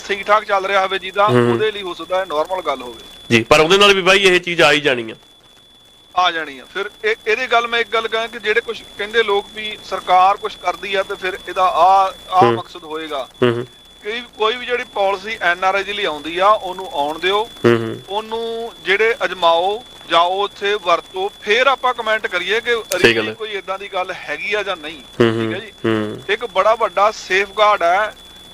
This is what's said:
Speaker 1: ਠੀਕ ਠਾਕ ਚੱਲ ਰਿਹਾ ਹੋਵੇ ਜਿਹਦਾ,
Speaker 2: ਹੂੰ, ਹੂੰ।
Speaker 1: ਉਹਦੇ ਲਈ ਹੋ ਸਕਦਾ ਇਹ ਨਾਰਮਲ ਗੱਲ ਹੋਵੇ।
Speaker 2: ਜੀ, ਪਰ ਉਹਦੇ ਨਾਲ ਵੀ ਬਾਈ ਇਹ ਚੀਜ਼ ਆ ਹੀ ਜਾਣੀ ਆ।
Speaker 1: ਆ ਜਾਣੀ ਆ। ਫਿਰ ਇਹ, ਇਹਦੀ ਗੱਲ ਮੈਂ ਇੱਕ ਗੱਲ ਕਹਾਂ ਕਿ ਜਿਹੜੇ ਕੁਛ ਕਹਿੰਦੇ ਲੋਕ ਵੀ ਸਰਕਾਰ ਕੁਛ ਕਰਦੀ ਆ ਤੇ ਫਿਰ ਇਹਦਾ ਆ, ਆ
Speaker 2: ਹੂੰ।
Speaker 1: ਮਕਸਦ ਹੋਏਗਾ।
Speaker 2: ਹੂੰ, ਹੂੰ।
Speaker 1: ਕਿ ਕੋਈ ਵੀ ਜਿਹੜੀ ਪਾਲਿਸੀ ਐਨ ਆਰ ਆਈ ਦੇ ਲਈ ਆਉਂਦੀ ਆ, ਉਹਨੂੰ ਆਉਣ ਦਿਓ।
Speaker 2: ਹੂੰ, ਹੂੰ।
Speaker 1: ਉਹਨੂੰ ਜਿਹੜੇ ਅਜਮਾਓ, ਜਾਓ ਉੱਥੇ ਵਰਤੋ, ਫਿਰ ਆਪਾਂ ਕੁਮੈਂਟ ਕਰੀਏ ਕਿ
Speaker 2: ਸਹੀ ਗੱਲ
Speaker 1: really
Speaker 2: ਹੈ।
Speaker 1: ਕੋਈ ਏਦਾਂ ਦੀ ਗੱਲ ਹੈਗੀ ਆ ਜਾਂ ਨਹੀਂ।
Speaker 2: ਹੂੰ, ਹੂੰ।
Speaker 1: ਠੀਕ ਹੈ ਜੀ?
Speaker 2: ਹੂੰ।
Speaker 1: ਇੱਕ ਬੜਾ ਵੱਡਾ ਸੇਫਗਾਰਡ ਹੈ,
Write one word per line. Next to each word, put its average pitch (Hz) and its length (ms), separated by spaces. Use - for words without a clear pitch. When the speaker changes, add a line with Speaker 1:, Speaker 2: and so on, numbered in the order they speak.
Speaker 1:
ਠੀਕ 196 180
ਠਾਕ 208 180
ਚੱਲ 196 220
ਰਿਹਾ 196 160
ਹੋਵੇ 190 160
ਜਿਹਦਾ, 190 300
Speaker 2:
ਹੂੰ, 123 160
ਹੂੰ। 120 80
Speaker 1:
ਉਹਦੇ 214 200
ਲਈ 202 100
ਹੋ 175 120
ਸਕਦਾ 165 260
ਇਹ 190 60
ਨਾਰਮਲ 165 360
ਗੱਲ 135 200
ਹੋਵੇ। 117 180
Speaker 2:
ਜੀ, 113 120
ਪਰ 151 180
ਉਹਦੇ 175 180
ਨਾਲ 202 160
ਵੀ 190 80
ਬਾਈ 190 160
ਇਹ 180 220
ਚੀਜ਼ 170 220
ਆ 147 100
ਹੀ 151 80
ਜਾਣੀ 123 300
ਆ। 101 40
Speaker 1:
ਆ 180 140
ਜਾਣੀ 151 280
ਆ। 123 60
ਫਿਰ 196 160
ਇਹ, 214 120
ਇਹਦੀ 240 200
ਗੱਲ 233 200
ਮੈਂ 233 140
ਇੱਕ 214 80
ਗੱਲ 226 200
ਕਹਾਂ 226 200
ਕਿ 226 100
ਜਿਹੜੇ 214 220
ਕੁਛ 226 220
ਕਹਿੰਦੇ 214 240
ਲੋਕ 202 320
ਵੀ 214 300
ਸਰਕਾਰ 185 520
ਕੁਛ 208 200
ਕਰਦੀ 185 380
ਆ 196 80
ਤੇ 196 120
ਫਿਰ 185 240
ਇਹਦਾ 185 140
ਆ, 185 500
ਆ 185 120
Speaker 2:
ਹੂੰ। 120 100
Speaker 1:
ਮਕਸਦ 165 320
ਹੋਏਗਾ। 151 440
Speaker 2:
ਹੂੰ, 120 100
ਹੂੰ। 120 140
Speaker 1:
ਕਿ 226 200
ਕੋਈ 220 180
ਵੀ 240 100
ਜਿਹੜੀ 247 180
ਪਾਲਿਸੀ 202 480
ਐਨ 180 220
ਆਰ 190 100
ਆਈ 196 80
ਦੇ 196 100
ਲਈ 202 120
ਆਉਂਦੀ 156 340
ਆ, 190 80
ਉਹਨੂੰ 190 460
ਆਉਣ 151 260
ਦਿਓ। 190 260
Speaker 2:
ਹੂੰ, 117 320
ਹੂੰ। 113 320
Speaker 1:
ਉਹਨੂੰ 226 640
ਜਿਹੜੇ 208 300
ਅਜਮਾਓ, 180 600
ਜਾਓ 175 360
ਉੱਥੇ 202 300
ਵਰਤੋ, 185 580
ਫਿਰ 233 240
ਆਪਾਂ 254 280
ਕੁਮੈਂਟ 220 320
ਕਰੀਏ 190 340
ਕਿ 233 100
Speaker 2:
ਸਹੀ 214 320
ਗੱਲ - 80
Speaker 1:
really 220 180
Speaker 2:
ਹੈ। 220 60
Speaker 1:
ਕੋਈ 214 180
ਏਦਾਂ 190 260
ਦੀ 202 100
ਗੱਲ 185 240
ਹੈਗੀ 165 420
ਆ 208 80
ਜਾਂ 190 140
ਨਹੀਂ। 156 220
Speaker 2:
ਹੂੰ, 117 340
ਹੂੰ। 113 220
Speaker 1:
ਠੀਕ - 0
ਹੈ 220 120
ਜੀ? 196 60
Speaker 2:
ਹੂੰ। 110 440
Speaker 1:
ਇੱਕ 220 180
ਬੜਾ 202 280
ਵੱਡਾ 214 360
ਸੇਫਗਾਰਡ 202 720
ਹੈ, 190 320